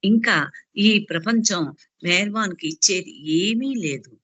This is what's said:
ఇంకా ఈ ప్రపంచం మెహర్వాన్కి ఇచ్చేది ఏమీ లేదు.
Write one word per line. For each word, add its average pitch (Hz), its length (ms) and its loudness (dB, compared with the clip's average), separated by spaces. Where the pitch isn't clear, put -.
ఇంకా 208 480 2
ఈ 208 220 4
ప్రపంచం 175 640 -2
మెహర్వాన్కి 190 640 -2
ఇచ్చేది 156 600 -2
ఏమీ 226 460 0
లేదు. 139 480 -8